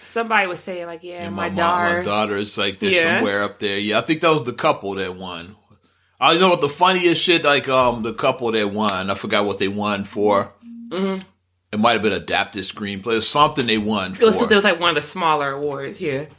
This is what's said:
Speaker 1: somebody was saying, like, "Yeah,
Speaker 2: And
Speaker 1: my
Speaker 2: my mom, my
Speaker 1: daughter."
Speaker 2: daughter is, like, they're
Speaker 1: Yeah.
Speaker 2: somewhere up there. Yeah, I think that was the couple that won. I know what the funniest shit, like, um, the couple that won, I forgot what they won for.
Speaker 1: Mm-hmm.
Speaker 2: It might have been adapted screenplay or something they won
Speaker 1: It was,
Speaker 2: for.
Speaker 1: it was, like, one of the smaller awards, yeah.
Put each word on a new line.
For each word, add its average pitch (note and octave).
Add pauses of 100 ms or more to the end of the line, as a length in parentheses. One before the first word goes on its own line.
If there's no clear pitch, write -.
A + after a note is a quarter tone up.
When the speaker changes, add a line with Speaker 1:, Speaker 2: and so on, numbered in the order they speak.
Speaker 1:
somebody A3
was F3
saying, F3
like, E3+
"Yeah, F3
Speaker 2:
And E3+
Speaker 1:
my E3+
Speaker 2:
my -
mom, F#3+
my F3 (280)
Speaker 1:
daughter." F3
Speaker 2:
daughter G#2
is, G3+
like, G2
they're G#2
Speaker 1:
Yeah. E3+
Speaker 2:
somewhere G2+
up G2+
there. G2
Yeah, G#2
I -
think D#3
that E3
was C#3
the -
couple A#2
that F#2
won. F2+ (640)
I D#3
know F#3
what F3
the C#3+
funniest F3
shit, E3
like, C#3
um, B2+
the A2
couple B2+
that G#2
won, G2
I G2
forgot G#2
what G2
they G2
won G2+
for. G2+ (340)
Speaker 1:
Mm-hmm. F#3+ (520)
Speaker 2:
It G#2+
might A#2
have A2
been G#2
adapted F2+
screenplay G2+
or G#2+
something D3
they A2
won G#2
Speaker 1:
It -
was, -
Speaker 2:
for. A#3
Speaker 1:
it G#3+
was, G3+
like, F#3
one F3
of D#3+
the D3+
smaller D3+
awards, C#3
yeah. D3 (140)